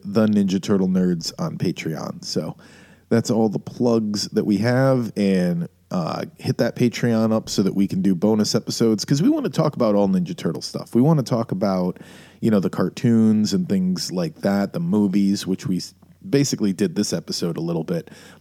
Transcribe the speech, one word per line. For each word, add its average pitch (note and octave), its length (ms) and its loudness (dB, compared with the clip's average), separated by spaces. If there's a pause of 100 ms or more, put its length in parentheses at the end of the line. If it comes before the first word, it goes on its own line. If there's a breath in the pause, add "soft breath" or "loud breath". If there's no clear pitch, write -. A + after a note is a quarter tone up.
the G#2 240 2
Ninja G2 340 2
Turtle F#2+ 280 2
Nerds F2+ 500 0
on E2 180 -6
Patreon. - 680 -6
So - 320 -6 (520 loud breath)
that's A2+ 220 2
all A2 180 4
the G2 100 -4
plugs A2 720 -2
that G#2 160 0
we G2+ 120 2
have. B2 600 2
And, F2+ 500 2 (240)
uh, E2 340 -4 (120)
hit A#2 200 -4
that A#2 180 0
Patreon A2+ 580 2
up A2 160 -2
so A2 140 0
that F#2+ 120 0
we G2 120 2
can F#2 140 -2
do F#2+ 140 4
bonus G#2 400 2
episodes, A2 500 0
'cause C#3+ 160 0
we A#3 80 4
wanna D4 200 0
talk D3+ 260 0
about A2 200 2
all G2+ 120 4
Ninja F2+ 280 0
Turtle E2 260 -4
stuff. - 320 -10
We A2+ 80 4
wanna D3 220 4
talk A#2 280 -2
about, F#2 480 0 (420 loud breath)
you A#2 100 2
know, G#2 80 4
the F#2 100 -2
cartoons G#2+ 840 2
and F2+ 140 0
things F#2 440 -2
like E2+ 300 -6
that, G2+ 320 0
the F2 60 -4
movies, G2 680 0
which F#2 180 -4
we F#2 120 -2
s-, - 160 -10 (360)
basically G#2+ 440 0
did F2 220 0
this G#2 180 -2
episode E2+ 440 -4
a E2 40 -6
little E2 240 -4
bit, E2+ 260 -6 (300 loud breath)